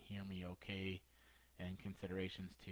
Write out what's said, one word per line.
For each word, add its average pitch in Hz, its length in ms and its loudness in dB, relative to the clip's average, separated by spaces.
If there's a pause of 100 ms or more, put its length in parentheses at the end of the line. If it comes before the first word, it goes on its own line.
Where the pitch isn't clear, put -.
hear 101 180 -2
me 95 240 0
okay, 95 540 0 (580)
and 92 220 0
considerations 92 720 0 (140)
to 95 80 -4